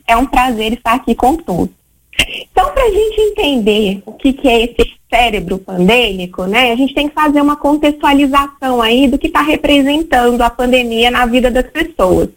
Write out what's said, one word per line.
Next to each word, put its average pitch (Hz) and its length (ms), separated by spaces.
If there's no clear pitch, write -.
é 226 100
um 262 100
prazer 240 480
estar 233 180
aqui 240 240
com 254 200
todos. 180 340
Então, 554 200
pra 539 120
gente 427 360
entender 220 840
o 220 80
que, 269 200
que 269 140
é 233 180
esse - 360
cérebro 208 460
pandêmico, 190 840
né, 233 260
a 233 60
gente 269 180
tem 294 140
que 294 60
fazer 294 260
uma 294 160
contextualização 285 1200
aí 240 280
do 269 100
que 320 100
tá 294 120
representando 285 1000
a 240 80
pandemia 240 600
na 247 160
vida 240 240
das 254 160
pessoas. 185 720